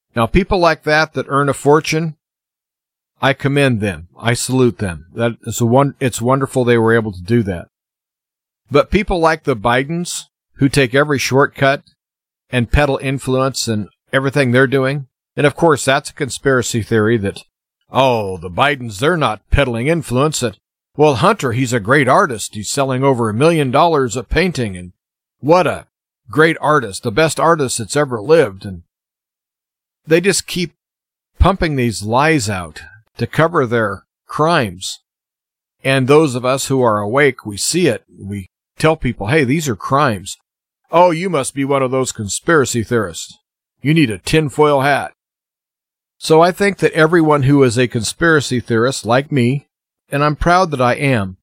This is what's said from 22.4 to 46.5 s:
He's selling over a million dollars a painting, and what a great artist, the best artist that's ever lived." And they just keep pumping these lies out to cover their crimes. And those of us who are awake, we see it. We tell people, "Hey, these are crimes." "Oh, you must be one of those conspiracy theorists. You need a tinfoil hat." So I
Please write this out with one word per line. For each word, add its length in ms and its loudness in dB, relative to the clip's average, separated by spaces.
He's 160 -10
selling 320 -2
over 260 2
a 40 -4
million 380 2
dollars 440 2
a 80 -6
painting, 540 -2
and 160 -18
what 280 2
a 200 -6
great 320 0
artist, 420 -2
the 80 -4
best 300 0
artist 360 0
that's 200 -8
ever 240 -2
lived." 440 0
And 180 -12
they 160 2
just 260 -2
keep 260 -6
pumping 360 2
these 280 -2
lies 460 0
out 340 -10
to 100 -4
cover 380 0
their 400 -2
crimes. 720 -2
And 240 0
those 280 4
of 100 -4
us 220 -2
who 140 0
are 180 2
awake, 460 0
we 120 -10
see 300 0
it. 200 -2
We 400 -12
tell 180 2
people, 320 -6
"Hey, 160 2
these 260 -2
are 60 -4
crimes." 600 -2
"Oh, 200 4
you 180 -4
must 240 -2
be 120 -4
one 180 0
of 80 -2
those 200 -2
conspiracy 720 -2
theorists. 540 -4
You 120 0
need 160 4
a 80 -8
tinfoil 640 0
hat." 320 -2
So 240 4
I 100 4